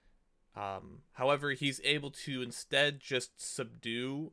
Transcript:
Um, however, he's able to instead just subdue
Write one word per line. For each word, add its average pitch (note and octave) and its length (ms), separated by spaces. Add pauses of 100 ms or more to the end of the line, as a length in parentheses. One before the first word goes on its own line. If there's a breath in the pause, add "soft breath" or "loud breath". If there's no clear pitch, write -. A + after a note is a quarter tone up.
(540)
Um, G2 480 (120)
however, C#3 380
he's C3+ 300
able C#3+ 280
to C3 320
instead C#3 580
just - 400
subdue B2 920